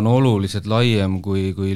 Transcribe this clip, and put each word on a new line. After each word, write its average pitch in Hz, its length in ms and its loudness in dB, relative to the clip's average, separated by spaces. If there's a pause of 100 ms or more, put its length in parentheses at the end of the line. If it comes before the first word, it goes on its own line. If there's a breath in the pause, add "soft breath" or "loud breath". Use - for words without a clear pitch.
on 113 100 2
oluliselt 104 580 0
laiem 107 540 2
kui, 95 320 -2
kui 98 180 -4